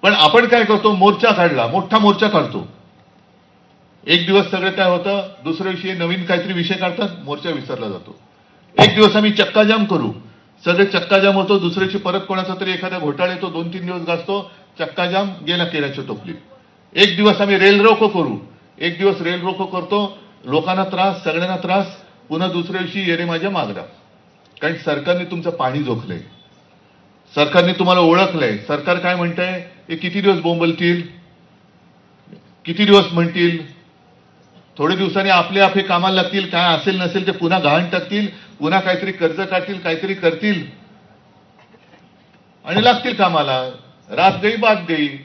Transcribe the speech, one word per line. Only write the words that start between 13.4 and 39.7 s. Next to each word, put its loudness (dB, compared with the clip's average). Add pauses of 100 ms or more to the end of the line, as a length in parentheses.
दोन -8
तीन -10
दिवस -6
गाजतो, -4 (260)
चक्काजाम -2 (180)
गेला -2
केल्याच्या -6
टोपलीत. -10 (600)
एक 4
दिवस 4
आम्ही 2
रेल 6
रोको 6
करू, -2 (420)
एक -4
दिवस 2
रेल -4
रोको -6
करतो, -4 (260)
लोकांना 0
त्रास, -2
सगळ्यांना -2
त्रास, 0 (420)
पुन्हा -2
दुसऱ्या -4
दिवशी -4
"ये 0
रे -4
माझ्या -4
मागडा." -6 (800)
कारण -2
सरकारने -2
तुमचं -6
पाणी -4
जोखलंय, -6 (1160)
सरकारने 2
तुम्हाला 2
ओळखलंय. 2
सरकार -2
काय -2
म्हणतंय, -4 (220)
"हे -8
किती -6
दिवस 4
बोंबलतील, 0 (1600)
किती -2
दिवस 8
म्हणतील?" 0 (1040)
थोडे 2
दिवसांनी 0
आपले 2
आप 4
हे 2
कामाला 0
लागतील, -2
काय 2
असेल -2
नसेल -2
ते -2
पुन्हा 0
गहाण 2
टाकतील, -6 (120)
पुन्हा 0
काहीतरी -2
कर्ज -2
काढतील, -4